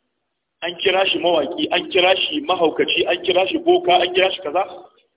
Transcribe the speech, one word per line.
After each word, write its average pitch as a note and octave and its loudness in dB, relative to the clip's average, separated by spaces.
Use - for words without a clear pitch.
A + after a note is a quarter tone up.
an F3 -6
kira F#3+ 2
shi F3 -2
mawaki, D3+ 0
an F3+ -2
kira F#3 4
shi D3 -4
mahaukaci, D#3+ 0
an F3 -2
kira F#3 2
shi - -4
boka, F3+ 4
an F3+ -2
kira F#3 2
shi - -10
kaza, D#3+ -2